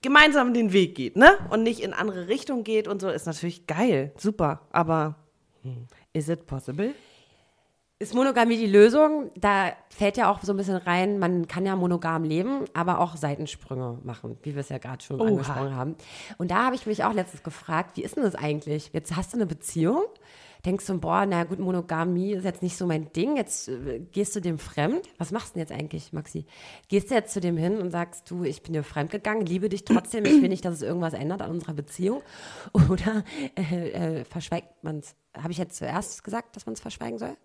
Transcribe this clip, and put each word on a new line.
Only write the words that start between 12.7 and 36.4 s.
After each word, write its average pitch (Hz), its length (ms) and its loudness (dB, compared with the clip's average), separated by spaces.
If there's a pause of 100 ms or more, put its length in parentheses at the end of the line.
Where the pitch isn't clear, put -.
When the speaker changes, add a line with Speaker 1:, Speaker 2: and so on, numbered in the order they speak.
Speaker 2:
aber 170 260 0
auch 170 160 0
Seitensprünge 143 880 -6
machen, 117 380 -12
wie 147 120 -8
wir 143 60 -6
es 135 80 -10
ja 139 80 -8
gerade 127 260 -12
schon 139 160 -8
Speaker 1:
Oha. 220 100 2
Speaker 2:
angesprochen 135 460 0
haben. 135 220 -6 (400)
Und 180 140 -4
da 214 160 -2
habe 254 100 -2
ich - 100 -12
mich 214 180 -4
auch 214 100 0
letztens 180 280 -6
gefragt, - 540 -6
wie - 60 -8
ist - 140 -8
denn 294 60 -2
das 190 120 0
eigentlich? 151 580 -4
Jetzt 160 240 -6
hast 180 160 -6
du 247 60 -6
eine 214 80 0
Beziehung, 165 560 -2 (640)
denkst 190 200 -2
du, 185 120 -2
boah, 170 260 2
na 175 200 2
gut, 180 140 -6
Monogamie 180 760 0
ist 185 100 -6
jetzt 180 180 -4
nicht 175 140 -4
so 185 100 -4
mein 156 280 -2
Ding, 254 240 0
jetzt, - 300 -4
äh, 127 320 -8
gehst 196 360 -4
du 208 40 -4
dem 165 180 -2
fremd. 220 580 -2
Was 170 140 -6
machst 226 200 -6
du - 40 -20
denn 175 60 -6
jetzt 156 120 -8
eigentlich, 151 400 -10
Maxi? 156 320 -10 (440)
Gehst 196 220 0
du 262 40 0
jetzt 220 180 2
zu 202 80 -2
dem 170 160 0
hin 180 220 0
und 180 140 -4
sagst, 170 380 -6
„Du, 175 140 -6
ich 151 180 -4
bin 165 120 -8
dir 151 80 -2
fremd 147 280 -6
gegangen, 214 360 -2
liebe 180 240 -2
dich 190 160 -6
trotzdem, 226 400 2
ich 285 160 8
will - 80 4
nicht, 185 160 -4
dass 170 80 -2
es 151 80 -8
irgendwas 165 320 -2
ändert 170 260 -6
an - 120 -8
unserer 170 200 -6
Beziehung“? 185 480 -4 (540)
<laughs> 160 160 6
Oder, 202 340 0 (300)
äh, 170 640 -4
äh, - 60 -10
verschweigt 170 420 -8 (140)
man's? 156 320 -10 (200)
Habe 165 180 -8
ich 160 60 -6
jetzt 165 180 -8
zuerst 160 480 -8
gesagt, 226 320 -10